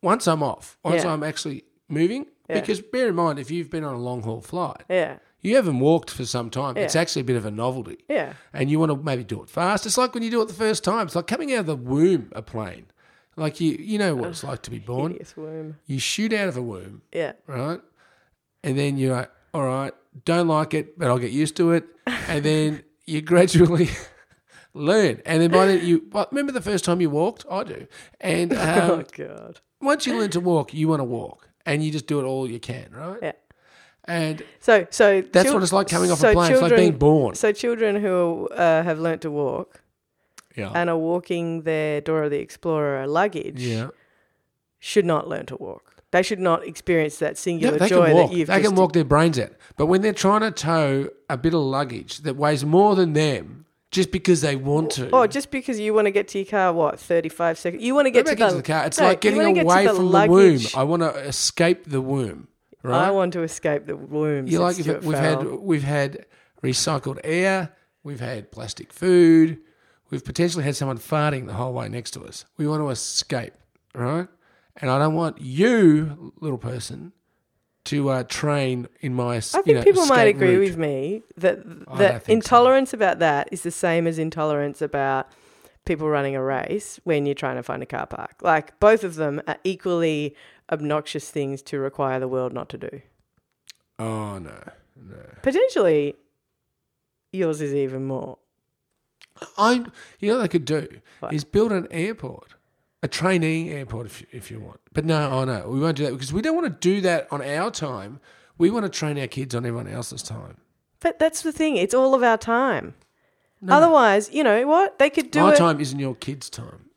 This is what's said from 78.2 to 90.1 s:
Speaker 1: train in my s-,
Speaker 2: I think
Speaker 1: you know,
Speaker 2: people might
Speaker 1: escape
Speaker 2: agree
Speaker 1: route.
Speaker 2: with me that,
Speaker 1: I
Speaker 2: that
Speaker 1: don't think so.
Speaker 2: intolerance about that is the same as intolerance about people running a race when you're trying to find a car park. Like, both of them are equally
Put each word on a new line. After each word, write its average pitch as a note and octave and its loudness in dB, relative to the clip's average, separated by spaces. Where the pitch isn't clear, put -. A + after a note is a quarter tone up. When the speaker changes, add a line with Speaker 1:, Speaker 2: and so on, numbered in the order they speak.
Speaker 1:
train C3 -2
in C3 -6
my A#2+ -2
s-, - -6
Speaker 2:
I E4+ 2
think G4 0
Speaker 1:
you - 8
know, - 2
Speaker 2:
people F#4 6
might B3 6
Speaker 1:
escape G3+ 4
Speaker 2:
agree F3+ 4
Speaker 1:
route. G3 4
Speaker 2:
with F3 -4
me D3+ -4
that, F3+ 2
Speaker 1:
I - -10
Speaker 2:
that G3 6
Speaker 1:
don't - -4
think - -14
so. A3 4
Speaker 2:
intolerance B3 6
about F#3+ 0
that D3 2
is F3+ -10
the E3+ -4
same E3+ 0
as D#3+ -2
intolerance D3+ -2
about C#3 -2
people D#3 -2
running C#3 -2
a C3 -4
race C3+ -6
when D3 0
you're C#3+ -2
trying C3 -6
to B2 -8
find C3+ -8
a B2+ -12
car - -8
park. - -14
Like, D#3 0
both G#3+ 6
of E3+ -8
them D3 -4
are D#3 -4
equally E3 -2